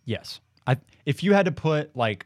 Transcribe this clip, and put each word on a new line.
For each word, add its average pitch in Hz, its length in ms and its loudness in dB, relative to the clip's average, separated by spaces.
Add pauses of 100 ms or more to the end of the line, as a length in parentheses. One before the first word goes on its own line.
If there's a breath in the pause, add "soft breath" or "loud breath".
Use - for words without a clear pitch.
Yes. - 340 -8 (260)
I, 139 120 2 (280 soft breath)
if 143 160 -2
you 196 120 4
had 196 140 6
to 175 40 -2
put, 151 420 -2
like, 113 320 -2